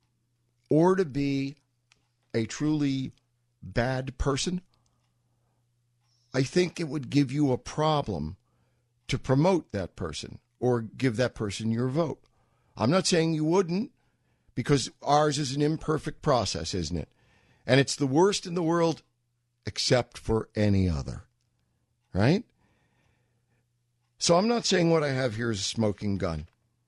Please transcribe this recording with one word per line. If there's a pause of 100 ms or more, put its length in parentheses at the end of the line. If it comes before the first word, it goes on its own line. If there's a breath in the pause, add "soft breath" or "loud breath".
(680)
or
to
be (800)
a
truly (520)
bad
person, (1700)
I
think
it
would
give
you
a
problem (720)
to
promote
that
person (220)
or
give
that
person
your
vote. (560)
I'm
not
saying
you
wouldn't, (640)
because (100)
ours
is
an
imperfect
process,
isn't
it? (560 soft breath)
And
it's
the
worst
in
the
world, (640)
except
for
any
other, (920)
right? (1800)
So
I'm
not
saying
what
I
have
here
is
a
smoking
gun. (400)